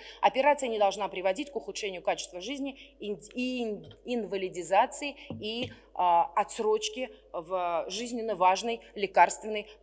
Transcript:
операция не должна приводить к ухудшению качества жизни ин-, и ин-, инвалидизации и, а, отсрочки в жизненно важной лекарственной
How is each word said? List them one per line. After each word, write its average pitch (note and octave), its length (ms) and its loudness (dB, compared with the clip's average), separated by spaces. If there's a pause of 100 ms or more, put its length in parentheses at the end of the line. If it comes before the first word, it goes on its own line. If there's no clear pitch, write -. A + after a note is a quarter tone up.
(200)
операция C4+ 480 4
не A3+ 100 -2
должна G3 300 2
приводить F#3+ 440 -2
к - 40 -10
ухудшению F#3+ 460 -6
качества F3 380 -4
жизни C4 360 -6 (220)
ин-, G3+ 220 -8 (140)
и B3 280 -4
ин-, G#3 320 -8 (100)
инвалидизации G3 1120 0 (260)
и, A3 300 -6 (240)
а, E3+ 400 4
отсрочки G#3+ 760 0 (220)
в F3 560 -2
жизненно A3+ 460 -4
важной F#3+ 460 4 (160)
лекарственной G3+ 720 4 (140)